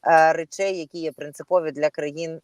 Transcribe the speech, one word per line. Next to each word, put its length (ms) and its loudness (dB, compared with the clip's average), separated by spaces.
е, 260 6
речей, 460 -4
які 200 -12
є 140 -6
принципові 580 -4
для 200 -2
країн, 540 -8